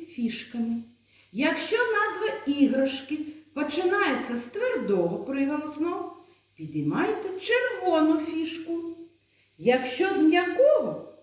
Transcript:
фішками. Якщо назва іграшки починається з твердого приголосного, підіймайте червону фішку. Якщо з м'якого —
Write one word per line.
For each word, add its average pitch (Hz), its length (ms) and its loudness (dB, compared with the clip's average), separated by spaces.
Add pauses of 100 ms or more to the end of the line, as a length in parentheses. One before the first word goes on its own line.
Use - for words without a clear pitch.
фішками. 233 760 -4 (500)
Якщо 311 440 0
назва 427 720 0
іграшки 277 720 2 (360)
починається 302 800 0
з - 80 -6
твердого 202 800 -2
приголосного, 294 920 -4 (380)
підіймайте 185 880 -2
червону 359 800 2
фішку. 330 760 -6 (640)
Якщо 254 600 2
з 302 40 4
м'якого — 359 1000 4